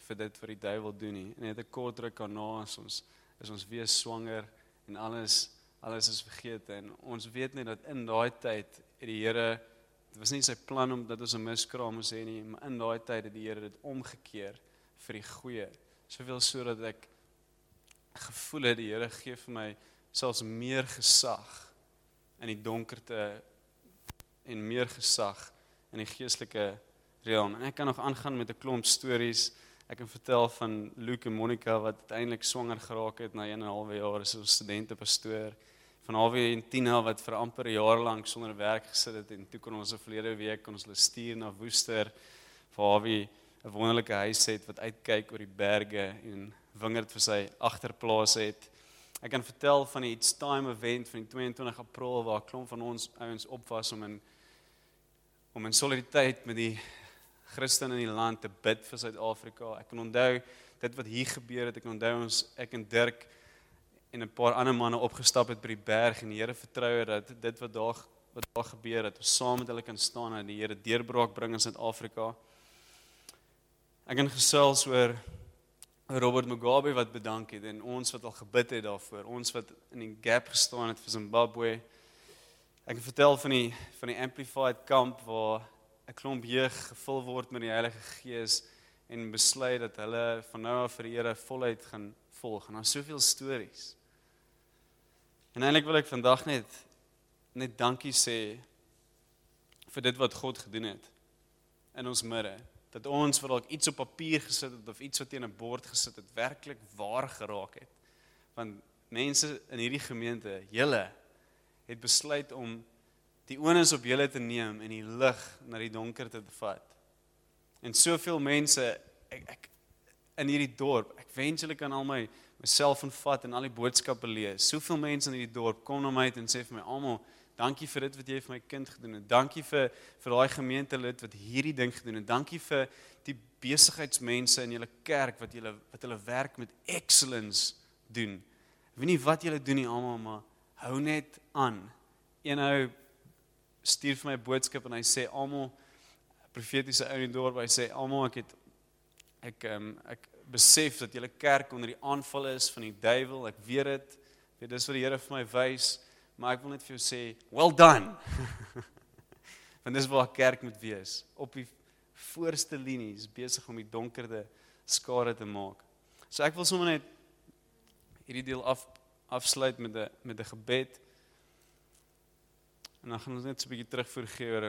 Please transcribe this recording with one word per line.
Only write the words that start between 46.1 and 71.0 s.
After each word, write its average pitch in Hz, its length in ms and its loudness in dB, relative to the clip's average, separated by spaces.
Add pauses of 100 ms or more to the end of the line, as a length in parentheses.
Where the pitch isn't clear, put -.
en 104 300 -12 (200)
wingerd 110 380 -4
vir 107 100 -2
sy 101 280 2 (100)
agterplaas 110 760 2
het. 107 340 -4 (520)
Ek 123 100 -10
kan 127 120 -2
vertel 143 420 4
van 131 160 -8
die 120 100 -2
It's - 260 0
Time 139 320 -2
event 120 400 -2
van 117 100 -10
die 110 100 -12
tweeëntwintig 123 500 -6
April 123 440 -4
waar 107 180 0
'n - 40 -18
klomp 127 240 -12
van 117 120 -8
ons 117 360 -6
ouens 117 280 -10
op 127 220 -14
was 110 240 -4
om 107 120 -10
in, 104 180 -12 (1300)
om 110 120 -8
in 110 80 -4
solidariteit 131 720 2
met 117 100 -6
die 113 240 -2 (760)
Christene 127 420 0
in 120 80 0
die 110 80 -2
land 113 300 0
te 107 60 -8
bid 110 360 0
vir 117 160 -12
Suid-Afrika. 113 800 -6
Ek - 100 -20
kan 117 140 -10
onthou 123 340 4 (420)
dit 120 200 -4
wat 110 100 -8
hier 123 220 -2
gebeur 120 380 -6
het. 117 100 -10
Ek - 60 -14
kan 113 100 -8
onthou 113 260 2
ons, 113 220 0 (160)
ek 123 180 -8
en 110 120 -8
Dirk 117 360 4 (880)
en 117 100 -8
'n 110 60 -8
paar 120 240 4
ander 127 200 6
manne 120 240 4
opgestap 123 520 4
het 113 120 -6
by 113 120 -6
die 104 120 -12
berg 113 360 4
en 110 80 -8
die 107 100 -8
Here 117 140 -2
vertrou 120 460 -2
het 113 80 0
dat 110 340 -4
dit 117 180 -4
wat 117 140 -10
daar, 113 240 -2 (360)
wat 117 200 -8
daar 117 100 -2
gebeur 113 400 -2
het, 104 140 -4
ons - 180 2
saam 123 240 2
met 120 80 -6
hulle 117 140 -6
kan 110 160 -12
staan 117 360 -2
en 104 120 -6
die 104 140 -10
Here 107 160 -4
deurbraak 117 580 2